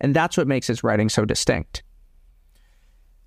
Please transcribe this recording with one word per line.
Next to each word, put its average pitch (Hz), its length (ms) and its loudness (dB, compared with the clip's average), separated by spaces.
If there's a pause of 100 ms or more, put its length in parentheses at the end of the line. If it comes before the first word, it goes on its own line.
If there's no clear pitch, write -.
And 139 160 2
that's 165 220 0
what 143 100 2
makes 131 180 -2
his 113 160 -2
writing 110 280 2
so 107 160 0
distinct. - 560 -2 (1400)